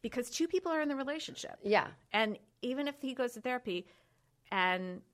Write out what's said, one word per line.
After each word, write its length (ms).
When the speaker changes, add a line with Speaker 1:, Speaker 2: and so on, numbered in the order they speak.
Speaker 1:
Because 300
two 160
people 240
are 100
in 80
the 60
relationship. 680
Speaker 2:
Yeah. 260
Speaker 1:
And 260
even 240
if 160
he 120
goes 180
to 80
therapy 440
and 500